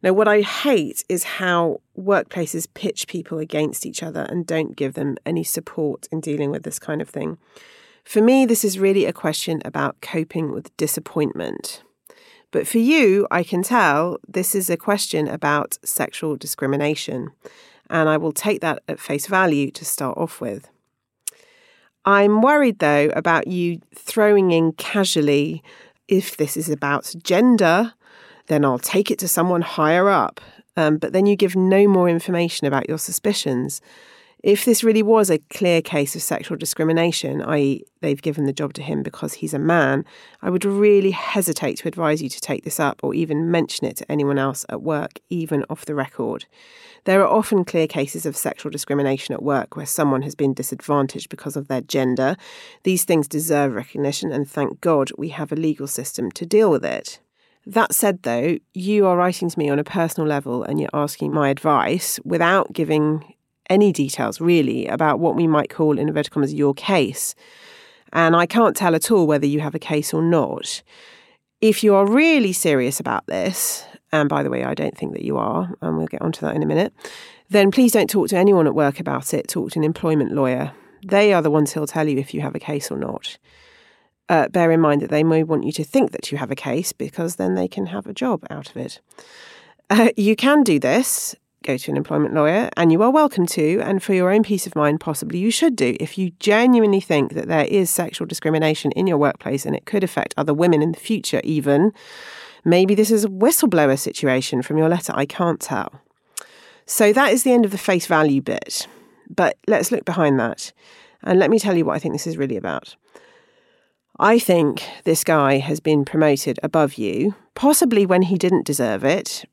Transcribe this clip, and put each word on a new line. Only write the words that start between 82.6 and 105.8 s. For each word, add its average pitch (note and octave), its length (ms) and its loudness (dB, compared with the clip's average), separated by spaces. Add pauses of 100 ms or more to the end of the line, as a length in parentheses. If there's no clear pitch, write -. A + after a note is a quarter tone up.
or C#2 60 -6
not. - 400 -8 (920)
Uh, D#3+ 220 4
bear E3+ 240 2
in D#3+ 80 4
mind D3 200 4
that - 100 -6
they D#3 120 2
may D#3+ 200 4
want D#3 200 -2
you C#3+ 80 -2
to D#3 140 -6
think - 260 0
that - 180 -10
you C#3+ 80 -6
have C#3 140 -6
a C#3 40 -4
case C#3+ 360 -4
because - 460 -8
then F#3 180 -2
they F3+ 140 -2
can G3 160 -6
have F#3 200 -10
a G#3 80 -14
job A#3 360 -4
out D#3 200 -12
of - 60 -20
it. - 240 -12 (880)
Uh, A3+ 280 4
you G#3+ 180 4
can C#4+ 260 4
do G3 160 4
this. - 580 -2 (280)
Go C#3 140 -2
to - 140 -8
an C#3 60 -2
employment D3+ 360 -2
lawyer, D#3+ 420 2
and E3 160 4
you E3+ 120 4
are B3 80 4
welcome C#4 340 2
to, E3 360 0
and F#3+ 200 -2
for G3 140 0
your F#3 160 2
own G#3+ 100 4
peace G#3 240 0
of F3+ 100 -10
mind, D3+ 240 2
possibly D#3 380 -6
you G#3 140 0
should D#4 240 2
do. G3 240 0
If - 180 -6
you F#3 220 -2
genuinely G#3+ 600 4
think D3+ 360 0
that - 140 -6
there D#3 160 2
is F#3 260 2
sexual - 340 -4
discrimination D#3 680 0
in F#3+ 120 0
your E3 140 2
workplace C#3 440 -2
and D3 120 -4
it - 100 -10
could G3 180 -2
affect - 340 -4
other D3 180 0
women E3 260 4
in E3 100 0
the E3 80 -8
future - 440 -4
even, D3+ 500 2 (720)
maybe F#3 300 6
this G#3+ 160 4
is G#3+ 120 4
a G#3+ 60 0
whistleblower F#3 720 2
situation C3 640 -2
from D#3 160 -2
your D#3+ 100 4
letter, E3+ 260 -2
I C#3 120 -2
can't E3+ 320 -2
tell. - 420 -8 (840)